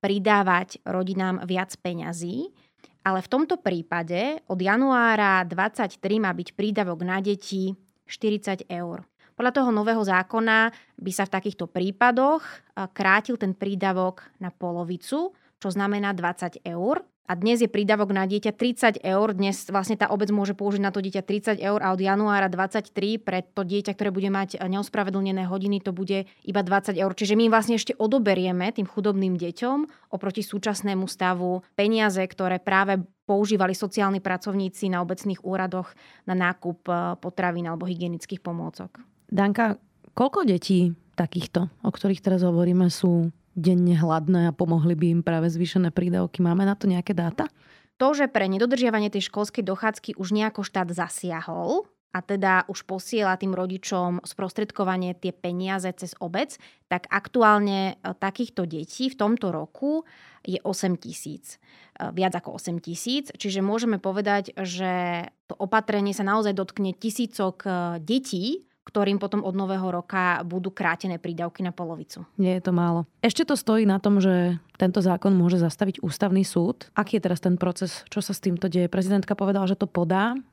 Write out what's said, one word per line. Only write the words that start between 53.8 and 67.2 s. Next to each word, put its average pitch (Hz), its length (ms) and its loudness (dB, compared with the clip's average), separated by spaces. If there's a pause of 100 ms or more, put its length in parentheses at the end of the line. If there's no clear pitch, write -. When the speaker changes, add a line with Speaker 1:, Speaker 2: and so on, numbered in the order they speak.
Speaker 1:
sprostredkovanie 185 960 -4
tie 180 160 -4
peniaze 185 640 -4
cez 180 240 -12
obec, 190 320 -4 (320)
tak - 240 -4
aktuálne, 202 880 4
e, 190 160 -8
takýchto 196 480 -4
detí 165 480 -6
v - 80 -20
tomto 214 320 0
roku 277 560 -4 (400)
je 185 160 -4
osem 180 320 0
tisíc. - 640 -14 (400)
E, - 160 -6
viac 185 200 0
ako - 200 -8
osem 170 240 -6
tisíc, 233 560 -6
čiže 196 240 -4
môžeme 214 400 0
povedať, 202 640 -2
že 180 640 -4 (240)
to - 80 -14
opatrenie 202 560 0
sa 208 80 -4
naozaj 208 320 2
dotkne 190 400 -4
tisícok, 214 680 -4